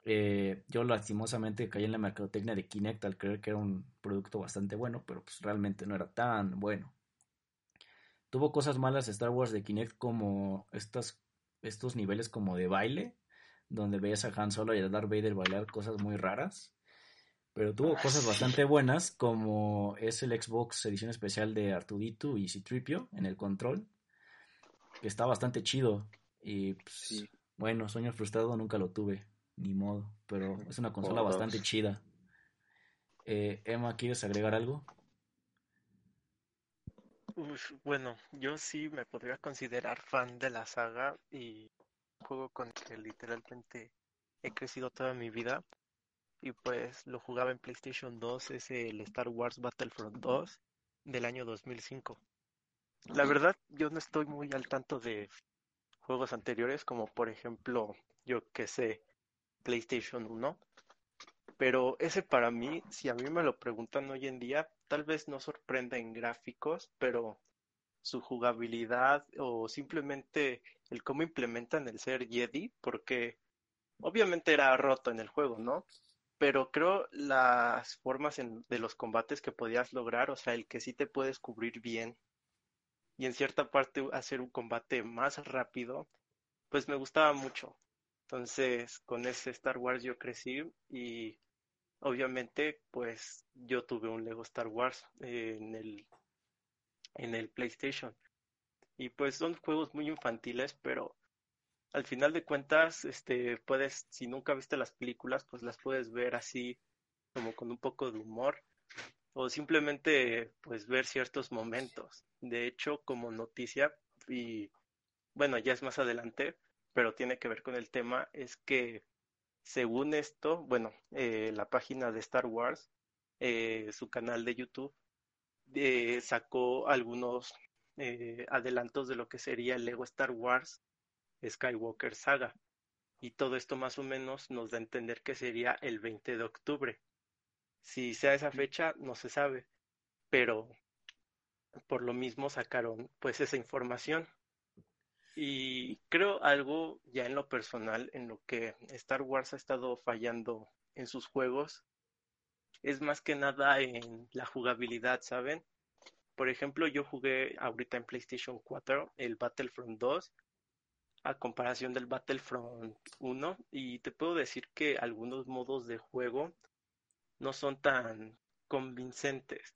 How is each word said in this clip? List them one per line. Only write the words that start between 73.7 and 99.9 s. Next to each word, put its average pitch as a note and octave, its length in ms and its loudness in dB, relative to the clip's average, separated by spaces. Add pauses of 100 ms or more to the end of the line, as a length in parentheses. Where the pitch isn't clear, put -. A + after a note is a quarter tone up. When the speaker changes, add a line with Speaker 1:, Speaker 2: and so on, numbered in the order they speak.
Speaker 3:
obviamente F3 540 6
era C#3 240 10
roto C3 320 4
en A2+ 100 -2
el G#2+ 80 -6
juego, C3 300 0
¿no? B2+ 260 -2 (540)
Pero C#3 320 6
creo F3+ 420 4
las B2 840 6
formas C3+ 400 -2
en, A#2 320 -6
de B2 80 0
los A#2 160 -4
combates A2+ 480 0
que - 100 -4
podías A#2+ 400 0
lograr, A#2+ 380 2
o C3 60 -4
sea, A#2+ 180 -2
el A#2 120 -4
que A#2+ 140 -8
sí B2+ 140 -8
te C#3+ 120 0
puedes C3+ 320 -2
cubrir A#2 420 -6
bien A#2 360 -4 (1000)
y C3 80 -2
en B2 80 0
cierta C#3 360 2
parte C3+ 420 4
hacer C3 280 -2
un B2+ 80 -6
combate A#2 540 -2
más A#2+ 420 -2
rápido, B2+ 640 -4 (600)
pues C3+ 180 0
me C#3+ 80 0
gustaba D3 380 6
mucho. C3+ 420 -6 (460)
Entonces, B2 800 -2
con A#2+ 260 -4
ese B2+ 240 -4
Star B2+ 260 -2
Wars B2 260 0
yo B2 140 -4
crecí B2+ 460 -6 (260)
y A#2 500 -8 (600)
obviamente, C3 840 -2 (100)
pues, - 640 -8
yo B2 320 -2
tuve A2+ 240 -4
un A2+ 160 -4
Lego A2+ 180 -6
Star A2+ 260 -6
Wars, A#2+ 360 0 (160)
eh, A#2 400 -6
en A2 140 -8
el, G#2+ 320 -12 (1080)
en A#2 180 -6
el A2+ 160 -4
PlayStation. B2+ 640 -6 (800)
Y, B2+ 140 -8
pues, C#3 240 -2
son E3 220 -2
juegos D#3 360 -2